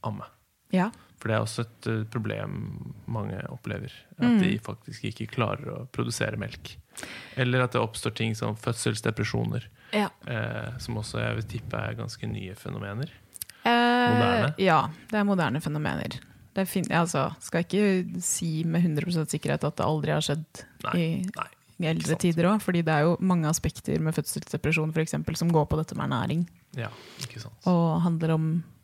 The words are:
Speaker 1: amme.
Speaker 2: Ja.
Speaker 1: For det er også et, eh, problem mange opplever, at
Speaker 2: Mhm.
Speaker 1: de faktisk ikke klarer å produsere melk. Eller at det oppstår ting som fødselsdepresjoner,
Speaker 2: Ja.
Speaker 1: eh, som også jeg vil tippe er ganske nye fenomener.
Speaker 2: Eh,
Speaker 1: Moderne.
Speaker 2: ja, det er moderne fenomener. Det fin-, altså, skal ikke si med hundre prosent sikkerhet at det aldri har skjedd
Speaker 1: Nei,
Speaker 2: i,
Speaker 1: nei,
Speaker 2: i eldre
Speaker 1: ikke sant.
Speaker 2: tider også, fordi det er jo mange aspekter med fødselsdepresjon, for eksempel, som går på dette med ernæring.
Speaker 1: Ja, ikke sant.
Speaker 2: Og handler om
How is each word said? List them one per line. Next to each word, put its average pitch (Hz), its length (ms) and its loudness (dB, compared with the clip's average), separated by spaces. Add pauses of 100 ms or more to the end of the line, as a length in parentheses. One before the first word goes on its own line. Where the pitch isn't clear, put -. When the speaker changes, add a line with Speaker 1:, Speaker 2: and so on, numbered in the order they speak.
Speaker 1:
amme. 104 220 -6 (480)
Speaker 2:
Ja. 185 180 4 (280)
Speaker 1:
For - 100 -4
det 110 100 4
er - 20 4
også 110 200 -2
et, - 260 -6
eh, 110 180 0
problem 104 880 -6 (140)
mange 104 420 -4
opplever, 101 420 -8 (280)
at - 20 -2
Speaker 2:
Mhm. 240 200 6
Speaker 1:
de 107 180 2
faktisk - 460 -10
ikke 110 260 -6
klarer 104 360 0
å - 240 -8
produsere 113 460 -2
melk. - 400 -10 (600)
Eller 127 240 2
at 123 100 0
det 120 80 2
oppstår 113 340 -4
ting 113 200 0
som 110 200 -2
fødselsdepresjoner, 113 1080 -2 (300)
Speaker 2:
Ja. 208 160 2 (160)
Speaker 1:
eh, 113 500 -6
som 117 200 -6
også 110 220 -6
jeg 113 180 0
vil 110 80 -4
tippe - 300 -8
er 110 200 -4
ganske 113 360 -8
nye 101 240 -8
fenomener. 104 540 -8 (560)
Speaker 2:
Eh, 240 480 4
Speaker 1:
Moderne. 240 460 4
Speaker 2:
ja, 175 300 6 (200)
det - 100 -2
er 208 60 4
moderne 165 380 2
fenomener. 147 580 -2 (340)
Det 190 140 0
fin-, 190 220 0
altså, 160 500 2
skal 170 240 0
ikke 185 580 2
si 160 420 -2
med 165 180 4
hundre 151 200 4
prosent 160 280 0
sikkerhet 147 340 0
at 151 120 0
det - 100 2
aldri 151 260 2
har 151 80 2
skjedd 156 240 -2 (400)
Speaker 1:
Nei, - 160 0
Speaker 2:
i, 160 220 0 (120)
Speaker 1:
nei, - 120 -4 (340)
Speaker 2:
i 170 140 0
eldre 165 80 -2
Speaker 1:
ikke 156 60 -2
sant. 160 120 0
Speaker 2:
tider 170 240 4
også, 202 180 4
fordi 175 220 2
det 160 100 2
er 147 100 6
jo 170 160 4
mange 175 280 2
aspekter - 520 -2
med 160 140 0
fødselsdepresjon, 156 800 -2
for 160 80 0
eksempel, 160 360 -2
som 170 140 2
går 156 160 6
på 156 120 0
dette - 180 -4
med 139 140 -2
ernæring. 147 360 0 (300)
Speaker 1:
Ja, 113 120 -4 (320)
ikke - 200 -12
sant. - 140 -16 (100)
Speaker 2:
Og 170 380 4
handler 165 320 2
om 160 300 2 (200)